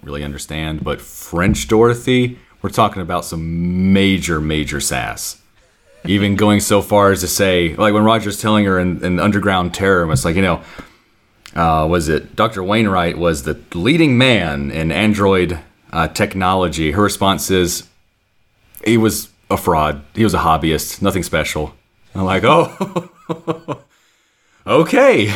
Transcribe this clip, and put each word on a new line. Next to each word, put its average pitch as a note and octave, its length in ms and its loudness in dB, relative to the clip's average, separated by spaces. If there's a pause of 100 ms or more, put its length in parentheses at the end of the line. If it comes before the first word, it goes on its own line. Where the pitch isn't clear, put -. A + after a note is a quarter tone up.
really D2 200 -10
understand." D#2 600 -8
But C#2+ 180 -6
French - 640 -4
Dorothy, A#2+ 720 2 (240)
we're G2 80 -6
talking G2+ 320 0
about F2 240 -4
some F2 680 -2
major, F#2+ 480 2
major D2+ 400 -2
sass. - 580 -6 (680)
Even G2+ 300 0
going G#2 240 4
so G2+ 220 2
far G2+ 300 4
as F2 100 0
to F2+ 60 -4
say, F2 480 0
like, G#2 180 2
when G#2+ 100 4
Roger's G#2+ 380 0
telling G#2+ 240 2
her F#2 140 2
in, F2+ 260 -2
in F2+ 140 0
Underground F#2 540 0
Terror, F2+ 380 2
it's - 140 0
like, E2 100 0
you G2 60 2
know, F2+ 200 0 (960)
uh, D#2+ 320 2
was D#2+ 220 0
it - 260 -2
Doctor G#2+ 280 -2
Wainwright F#2+ 560 0
was E2 240 -2
the D2+ 160 -6 (140)
leading C3 440 2
man E2+ 540 0
in D#2+ 200 -2
android, F#2+ 680 2 (340)
uh, D#2+ 140 -2
technology. F2+ 840 -2
Her G2+ 120 2
response G2 480 0
is, F2+ 360 0 (1000)
"He A#2 120 4
was A2 320 0 (200)
a G2+ 80 -2
fraud. D2+ 440 0 (140)
He A2 80 2
was G2+ 100 2
a - 60 0
hobbyist. D#2+ 600 0
Nothing G2 220 -2
special." D2+ 520 -4 (400)
I'm F#2+ 100 -2
like, F#2+ 180 0
"Oh, E3+ 680 0 (180)
<laughs> - 1400 -14
okay." D3+ 720 4